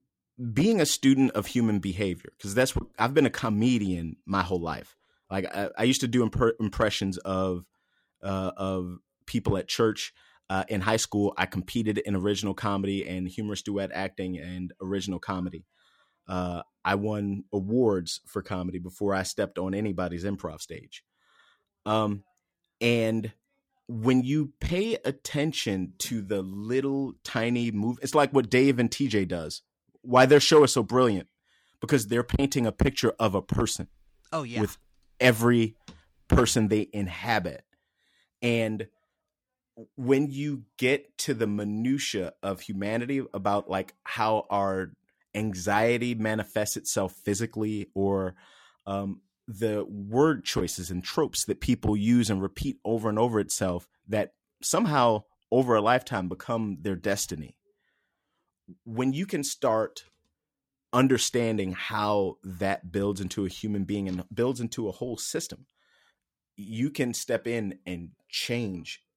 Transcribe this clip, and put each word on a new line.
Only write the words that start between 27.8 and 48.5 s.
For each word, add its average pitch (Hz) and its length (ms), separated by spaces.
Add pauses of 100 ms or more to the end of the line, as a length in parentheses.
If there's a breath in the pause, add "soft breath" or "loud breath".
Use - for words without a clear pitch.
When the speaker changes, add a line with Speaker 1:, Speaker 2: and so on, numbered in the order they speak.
Speaker 1:
it's 135 120
like 143 160
what 131 180
Dave 131 280
and 120 140
T 143 160
J 104 180
does. 82 380 (380)
Why 127 260
their 147 120
show 151 240
is 131 100
so 123 100
brilliant, 117 440 (540)
because 117 260
they're 120 160
painting 139 440
a 107 40
picture 127 480
of 110 140
a 95 80
person - 460 (440)
Speaker 2:
Oh, 160 120
yeah. 120 180
Speaker 1:
with 104 160 (420)
every 117 560 (520 loud breath)
person 113 400
they 107 260
inhabit. 98 720 (800)
And 110 440 (1080)
when 135 360
you 139 320 (140)
get - 400
to - 160
the 113 140
minutia 104 960
of 98 200
humanity 113 600 (120)
about, 101 360
like, 95 240 (100)
how 110 460
our 95 420 (420)
anxiety 107 840
manifests 110 640
itself - 360 (120)
physically, 107 680
or, 98 420 (500 soft breath)